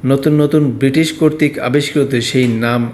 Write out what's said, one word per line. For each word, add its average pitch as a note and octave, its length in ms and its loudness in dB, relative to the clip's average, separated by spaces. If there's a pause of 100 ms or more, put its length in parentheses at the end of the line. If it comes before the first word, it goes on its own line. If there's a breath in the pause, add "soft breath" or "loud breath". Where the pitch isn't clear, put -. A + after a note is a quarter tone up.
নতুন C#3 360 2
নতুন D3 300 2
ব্রিটিশ C3+ 420 0
কর্তৃক D3+ 460 0
আবিষ্কৃত C3+ 560 -2
সেই B2 340 0
নাম A#2 460 -2